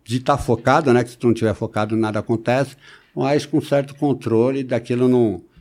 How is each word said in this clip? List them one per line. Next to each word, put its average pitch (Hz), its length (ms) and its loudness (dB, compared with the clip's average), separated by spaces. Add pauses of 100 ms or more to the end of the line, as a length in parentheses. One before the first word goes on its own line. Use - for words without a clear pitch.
de 120 160 -4
tá 139 180 0
focado, 135 540 2
né? 120 120 4
Que 120 60 -10
se - 80 -20
tu - 80 -2
não 117 80 4
tiver 110 200 0
focado, 107 420 -4
nada 107 220 -2
acontece. 120 580 -2 (380)
Mas 143 300 0
com 151 160 -2
certo 143 340 -2
controle 135 680 0
daquilo 123 420 -2
não, 123 360 2 (180)